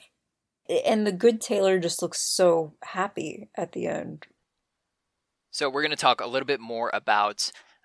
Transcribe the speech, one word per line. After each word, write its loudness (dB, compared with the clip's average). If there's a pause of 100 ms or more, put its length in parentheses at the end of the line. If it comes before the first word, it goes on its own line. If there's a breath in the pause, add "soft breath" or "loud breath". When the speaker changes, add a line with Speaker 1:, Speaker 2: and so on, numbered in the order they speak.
(680)
Speaker 1:
A-, 0
and 2
the 0
good 4
Taylor 2
just -2
looks -4
so 4
happy -8
at -6
the -6
end. -8 (1300)
Speaker 2:
So -2
we're -2
gonna -2
talk 4
a -4
little -4
bit -2
more -6
about, 0 (320 soft breath)